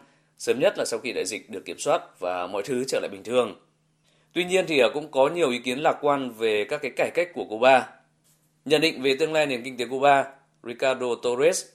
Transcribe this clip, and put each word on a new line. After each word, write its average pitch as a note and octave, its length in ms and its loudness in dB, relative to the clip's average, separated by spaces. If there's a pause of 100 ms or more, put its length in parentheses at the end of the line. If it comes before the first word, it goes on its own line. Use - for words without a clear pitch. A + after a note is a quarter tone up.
(380)
sớm A#2 220 -2
nhất F#3+ 180 2
là C#3+ 80 -2
sau A2+ 140 -6
khi A#2 140 -8
đại E2+ 120 -4
dịch F#2+ 240 -10
được G2+ 160 -12
kiểm E2+ 140 -12
soát D3 220 -2 (180)
và F2+ 280 -4
mọi G2+ 180 -6
thứ B2 220 -4
trở A#2+ 120 -2
lại F2+ 100 -6
bình F#2+ 140 -16
thường. A2+ 360 -2 (760)
Tuy E3+ 100 -2
nhiên F3+ 240 0
thì, D#3 120 2
à, A#2 140 6
cũng D3+ 180 -8
có C3+ 160 4
nhiều E3 240 0
ý A#2+ 80 -4
kiến B2 200 -4
lạc D3+ 220 0
quan C#3 300 2
về A2 380 0
các D3 120 -4
cái B2+ 140 -6
cải C3 180 0
cách - 200 0
của G#2+ 160 -4
Cuba. A#2+ 400 6 (760)
Nhận D3 160 4
định D#3 200 0
về C3+ 180 2
tương D#3 140 0
lai D#3 120 2
nền B2 180 -4
kinh B2+ 140 -12
tế A#2+ 80 -4
Cuba, C3+ 400 4 (380)
Ricardo B2 580 -2
Torres, C3 540 0